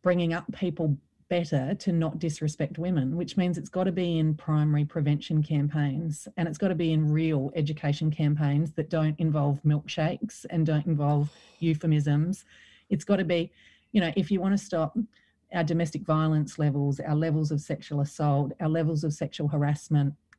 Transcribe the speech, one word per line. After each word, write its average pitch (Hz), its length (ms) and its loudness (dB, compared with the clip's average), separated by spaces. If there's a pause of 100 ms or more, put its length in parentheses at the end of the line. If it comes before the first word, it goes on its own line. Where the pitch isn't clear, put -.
bringing 175 320 2
up - 200 -6
people 160 440 -2 (300)
better 165 460 0
to 196 180 -4
not 160 280 0
disrespect 156 580 -4
women, 156 380 0
which 175 200 -6
means 180 220 0
it's - 120 -10
gotta 185 220 -2
be 170 280 0
in 156 160 2
primary 151 500 2
prevention 147 560 0
campaigns, 147 840 -2 (100)
and 170 100 0
it's 151 120 -6
gotta 190 160 0
be 165 160 0
in 156 200 2
real 151 440 0
education 151 560 -2
campaigns 151 640 0
that 156 180 -4
don't 156 280 0
involve 147 440 0
milkshakes 151 880 -2
and 160 140 2
don't 151 200 2
involve 147 460 2 (280)
euphemisms. 156 840 2 (440)
It's 160 140 0
gotta 196 220 2
be 170 260 0 (440)
you 208 60 6
know, 165 160 2
if 185 120 2
you 190 120 2
wanna 196 160 2
stop 165 400 -2 (560)
our 170 100 0
domestic 165 400 0
violence 156 560 2
levels, 143 400 0
our 151 160 -2
levels 156 340 2
of 147 120 -2
sexual 143 400 -4
assault, 143 580 0
our 165 80 -2
levels 156 380 0
of 151 80 -2
sexual 147 340 -6
harassment, 147 640 0 (260)